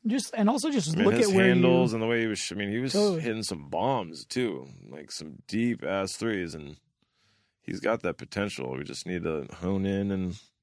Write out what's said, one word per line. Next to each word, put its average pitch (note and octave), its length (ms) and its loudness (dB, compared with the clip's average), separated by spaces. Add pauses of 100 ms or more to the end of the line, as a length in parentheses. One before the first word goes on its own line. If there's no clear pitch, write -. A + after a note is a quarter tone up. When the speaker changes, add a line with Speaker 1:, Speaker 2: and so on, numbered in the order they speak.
Speaker 1:
Just, A3+ 280 0
and G#3 160 4
also C#4+ 200 0
just E3+ 240 0
Speaker 2:
I - 20 0
mean, A3 100 4
Speaker 1:
look G#3+ 80 6
Speaker 2:
his A3 160 4
Speaker 1:
at F#3+ 60 2
where F#3+ 100 8
you F#3 80 8
Speaker 2:
handles - 380 6
and A2+ 100 -2
the A2 60 0
way A#2 140 2
he A2+ 40 0
was G#2+ 120 0
sh-, - 140 -6
I - 40 -8
mean, G2+ 140 -2
he G#2+ 80 0
was C3 140 -2
Speaker 1:
Totally. G3 280 2
Speaker 2:
hitting A2+ 240 -2
some D2+ 240 -8
bombs, G2 560 -2
too. F#2 420 -2 (240)
Like, D2 220 -16
some D#2 340 -12
deep-ass G2 720 -2
threes, F#2 380 -4
and D2+ 220 -12 (840)
he's - 180 -8
got A#2 240 -2
that F2 160 -4
potential. C2 580 -6
We C2+ 60 -6
just - 240 -10
need F2 160 -4
to D#2 240 -4 (140)
hone F#2+ 260 0
in G2 240 0
and F#2 260 -2 (260)